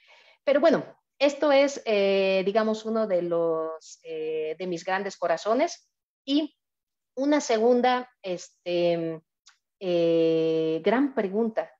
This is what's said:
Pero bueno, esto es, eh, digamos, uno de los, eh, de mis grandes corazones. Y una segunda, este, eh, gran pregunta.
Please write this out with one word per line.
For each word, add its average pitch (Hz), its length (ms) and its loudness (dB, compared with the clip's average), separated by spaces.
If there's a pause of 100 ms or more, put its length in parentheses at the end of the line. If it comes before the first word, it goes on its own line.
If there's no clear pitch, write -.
(420)
Pero 285 180 2
bueno, 277 240 4 (340)
esto 285 340 2
es, 277 340 4
eh, 196 580 2
digamos, 220 400 0
uno 220 220 -2
de 180 160 0
los, 165 800 -4
eh, 156 560 -8
de 180 80 -8
mis 170 180 -6
grandes 190 320 -6
corazones. 214 720 -2 (360)
Y 285 340 -2 (580)
una 285 240 0
segunda, 247 720 2 (120)
este, 170 1000 -4 (580)
eh, 160 1040 2
gran 262 300 0
pregunta. 208 640 -4